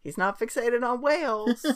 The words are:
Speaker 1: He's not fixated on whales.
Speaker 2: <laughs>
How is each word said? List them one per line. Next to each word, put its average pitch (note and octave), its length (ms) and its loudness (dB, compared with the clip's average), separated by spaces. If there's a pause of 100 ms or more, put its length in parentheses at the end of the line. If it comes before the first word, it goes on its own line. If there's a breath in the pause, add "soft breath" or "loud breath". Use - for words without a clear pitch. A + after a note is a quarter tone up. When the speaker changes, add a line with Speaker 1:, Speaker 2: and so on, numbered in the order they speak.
Speaker 1:
He's - 160 -10
not G3 200 0
fixated A#3+ 460 0
on B3 160 0
whales. B3 680 0
Speaker 2:
<laughs> B3+ 60 4